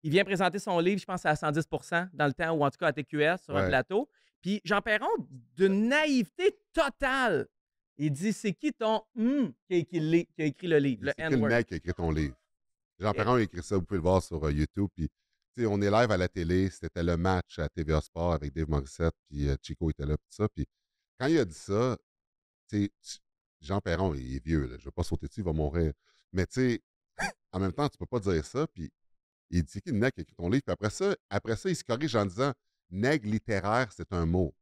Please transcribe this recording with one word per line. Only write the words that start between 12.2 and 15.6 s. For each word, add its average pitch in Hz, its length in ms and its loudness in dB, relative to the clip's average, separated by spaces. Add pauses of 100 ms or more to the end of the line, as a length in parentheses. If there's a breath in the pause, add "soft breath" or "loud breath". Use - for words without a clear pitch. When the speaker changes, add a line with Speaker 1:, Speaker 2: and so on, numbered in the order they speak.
Speaker 2:
Jean 101 120 0
Speaker 1:
Ok. 101 60 -2
Speaker 2:
Perron 110 180 2
a 123 80 4
écrit 87 200 -4
ça, - 140 -2
vous 92 60 2
pouvez 92 160 -4
le 80 40 -2
voir 90 200 4
sur, 78 220 -6
euh, 76 80 2
YouTube. 76 420 0
Puis, 78 140 -4 (480)
tu 120 60 -2